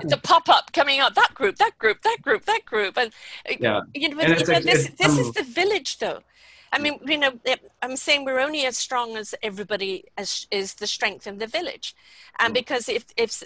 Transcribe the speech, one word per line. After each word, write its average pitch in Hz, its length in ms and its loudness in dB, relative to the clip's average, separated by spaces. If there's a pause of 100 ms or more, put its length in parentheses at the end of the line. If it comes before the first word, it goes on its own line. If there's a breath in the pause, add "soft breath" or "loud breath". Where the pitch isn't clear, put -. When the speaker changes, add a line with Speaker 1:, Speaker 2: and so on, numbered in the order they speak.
Speaker 1:
it's 156 120 0
a - 40 4
pop-up - 560 4
coming 285 260 2
up. 240 160 2
That 466 180 4
group, 349 240 0
that 415 220 2
group, - 240 0
that 453 180 2
group, 277 240 0
that 440 200 0
group, 202 320 -2
and, 233 140 0 (380 loud breath)
uh, 262 100 -4
Speaker 2:
Yeah. 107 220 2 (140)
Speaker 1:
you 294 140 -2
know, 285 100 -6
Speaker 2:
And 160 100 4
Speaker 1:
but, - 20 8
Speaker 2:
it's 165 100 4
Speaker 1:
you - 60 0
know, - 80 2
Speaker 2:
like, - 100 2
Speaker 1:
this, - 240 4
Speaker 2:
it's - 80 -16
Speaker 1:
this - 200 4
is - 100 0
Speaker 2:
some 113 100 -8
Speaker 1:
the 330 60 -2
village, 330 540 -2
though. 190 220 -6 (520 loud breath)
I - 60 0
Speaker 2:
Yeah. 294 60 -2
Speaker 1:
mean, 294 240 -2
you 302 100 0
know, 277 140 2 (140)
it, - 260 -4 (100)
I'm 254 140 -6
saying 285 300 -2
we're 262 140 0
only 294 280 0
as 240 100 -4
strong 233 400 -4
as 208 240 -10
everybody 196 640 -6 (140)
as, - 340 -6
is 196 240 -4
the 208 100 -10
strength 208 400 -4
in 202 140 -12
the 220 80 -6
village. - 480 -8 (420 loud breath)
And 226 140 0
Speaker 2:
Mm. 226 100 -2
Speaker 1:
because 247 260 -4
if, 247 180 -4 (120)
if, 226 280 -2